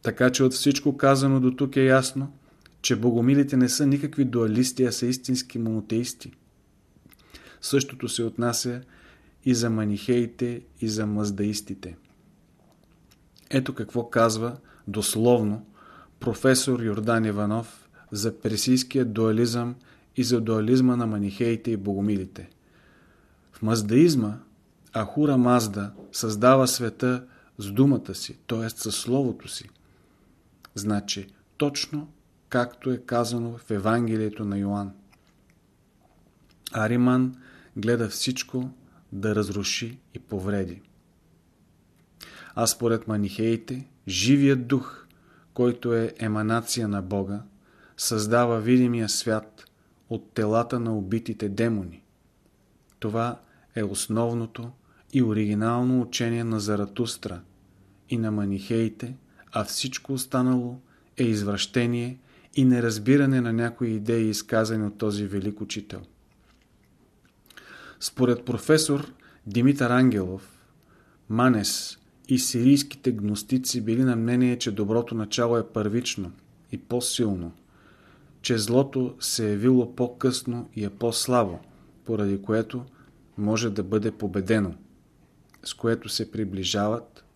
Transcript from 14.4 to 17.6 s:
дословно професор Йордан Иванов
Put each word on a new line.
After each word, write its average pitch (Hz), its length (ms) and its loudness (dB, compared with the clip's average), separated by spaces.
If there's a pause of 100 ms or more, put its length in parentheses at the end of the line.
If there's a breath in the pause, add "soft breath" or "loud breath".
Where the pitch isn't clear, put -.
дословно 107 760 2 (540 loud breath)
професор 127 600 2
Йордан 113 440 0
Иванов 104 640 -4 (240 soft breath)